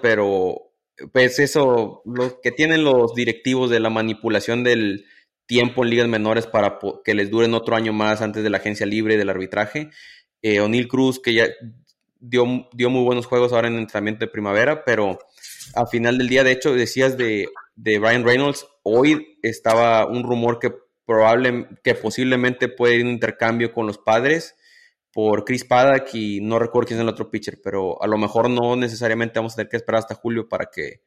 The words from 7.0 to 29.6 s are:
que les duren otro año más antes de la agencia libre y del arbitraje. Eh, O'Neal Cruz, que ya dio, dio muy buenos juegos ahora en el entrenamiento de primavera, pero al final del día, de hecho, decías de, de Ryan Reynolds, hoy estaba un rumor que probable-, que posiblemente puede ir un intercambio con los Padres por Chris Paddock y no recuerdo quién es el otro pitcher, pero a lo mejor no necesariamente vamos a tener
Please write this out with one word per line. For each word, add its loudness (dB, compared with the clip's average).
que 0
les -2
duren 2
otro -2
año -2
más 0
antes -4
de -2
la 0
agencia -6
libre 0
y 2
del 0
arbitraje. -6
Eh, 2
O'Neal 0
Cruz, 0
que 0
ya 4
dio, -2
dio 0
muy 2
buenos 0
juegos 0
ahora 2
en -2
el -4
entrenamiento -6
de -12
primavera, -2
pero 0
al 0
final 0
del 0
día, 4
de 4
hecho, 0
decías 0
de, -2
de 0
Ryan 2
Reynolds, 0
hoy 2
estaba 2
un -4
rumor 0
que -4
probable-, 2
que 2
posiblemente 0
puede 2
ir 2
un -2
intercambio -2
con -2
los -8
Padres 0
por 0
Chris -4
Paddock 2
y -6
no -2
recuerdo 0
quién -4
es -2
el 0
otro -6
pitcher, -8
pero -6
a -2
lo 0
mejor 0
no 0
necesariamente -4
vamos -4
a -20
tener -8